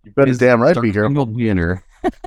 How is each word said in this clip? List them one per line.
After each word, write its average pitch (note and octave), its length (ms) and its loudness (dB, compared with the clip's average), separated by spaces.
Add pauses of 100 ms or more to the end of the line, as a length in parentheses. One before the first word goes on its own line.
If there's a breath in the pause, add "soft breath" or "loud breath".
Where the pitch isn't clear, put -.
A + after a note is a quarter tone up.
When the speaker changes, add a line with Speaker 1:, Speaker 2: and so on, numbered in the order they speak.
Speaker 1:
you - 80 -20
better C3+ 180 2
Speaker 2:
is B2 80 -2
Speaker 1:
damn B2 220 4
right D3+ 200 2
be A2+ 120 -2
Speaker 2:
Dark G#2 220 0
Speaker 1:
careful. C#3+ 120 -2
Speaker 2:
Winner G2+ 560 -2 (200)
<laughs> F4+ 100 -4 (140)